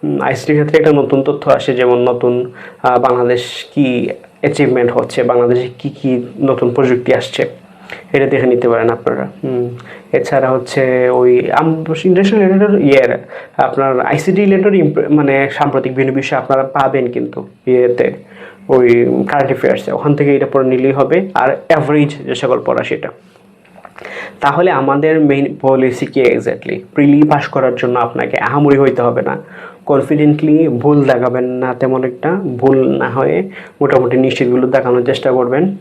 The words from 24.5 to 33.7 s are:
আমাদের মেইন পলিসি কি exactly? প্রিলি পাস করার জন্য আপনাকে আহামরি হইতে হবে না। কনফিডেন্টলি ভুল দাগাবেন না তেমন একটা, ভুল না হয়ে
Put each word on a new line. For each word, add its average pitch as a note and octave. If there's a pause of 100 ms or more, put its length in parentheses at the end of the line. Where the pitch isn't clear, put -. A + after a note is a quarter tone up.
আমাদের C#3+
মেইন C#3
পলিসি C3
কি -
exactly? A#2+ (160)
প্রিলি C#3+
পাস D3
করার C3
জন্য B2
আপনাকে A#2+
আহামরি C#3
হইতে C3
হবে A#2+
না। - (480)
কনফিডেন্টলি D3+
ভুল C#3
দাগাবেন B2+
না B2+
তেমন B2+
একটা, C3
ভুল C3+
না B2+
হয়ে C#3+ (320)